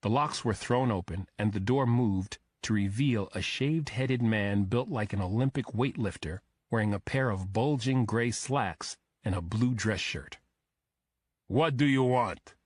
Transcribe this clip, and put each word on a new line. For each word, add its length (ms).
The 80
locks 340
were 80
thrown 380
open, 380
and 140
the 80
door 260
moved 520
to 120
reveal 600
a 60
shaved-headed 800
man 440
built 240
like 240
an 80
Olympic 460
weightlifter, 760
wearing 200
a 60
pair 320
of 220
bulging 520
gray 280
slacks 640
and 100
a 80
blue 340
dress 260
shirt. 380
What 300
do 80
you 180
want? 520